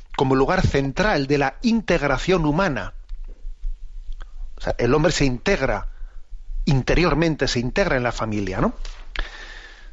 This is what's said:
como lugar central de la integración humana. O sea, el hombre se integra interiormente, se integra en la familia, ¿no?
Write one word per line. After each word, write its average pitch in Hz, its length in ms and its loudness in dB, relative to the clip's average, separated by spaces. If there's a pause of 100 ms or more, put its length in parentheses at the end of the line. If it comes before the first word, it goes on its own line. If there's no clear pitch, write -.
(160)
como 131 200 4
lugar 151 280 4
central 143 640 2
de 143 120 2
la 139 240 0
integración 170 840 2
humana. 147 460 0 (1700)
O - 40 -10
sea, - 160 -2
el 120 160 4
hombre 156 180 4
se 143 140 2
integra 127 600 0 (760)
interiormente, 143 840 2
se 123 120 0
integra 151 360 0
en 123 60 2
la 120 100 0
familia, 104 460 -2
¿no? 196 160 0 (1160)